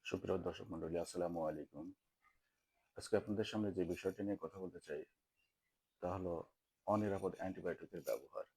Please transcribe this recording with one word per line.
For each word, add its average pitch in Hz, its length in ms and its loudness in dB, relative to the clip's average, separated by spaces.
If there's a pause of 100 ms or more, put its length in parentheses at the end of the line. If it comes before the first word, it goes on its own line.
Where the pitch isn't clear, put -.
সুপ্রিয় 92 320 2
দর্শক 87 320 -2
মণ্ডলী, 82 280 -2
আসসালামু 85 500 0
আলাইকুম। 78 440 -6 (1040)
আজকে - 200 2
আপনাদের 104 280 2
সামনে 104 280 2
যে 90 120 2
বিষয়টি 92 380 0
নিয়ে 101 180 0
কথা 82 180 -6
বলতে 87 220 -8
চাই, 76 240 -6 (960)
তা 90 140 0
হলো 87 280 -2 (440)
অনিরাপদ 98 520 4
অ্যান্টিবায়োটিকের 90 600 -2
ব্যবহার। - 440 -2 (120)